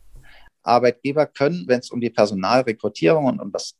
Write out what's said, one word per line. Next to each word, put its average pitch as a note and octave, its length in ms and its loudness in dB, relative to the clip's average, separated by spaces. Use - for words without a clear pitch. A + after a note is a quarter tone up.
Arbeitgeber B2 640 2
können, E3 420 -2
wenn's B2 220 -2
um A#2+ 100 -8
die A#2 100 -2
Personalrekrutierung A2+ 1160 0
und - 140 -2
um - 120 -12
das - 280 -10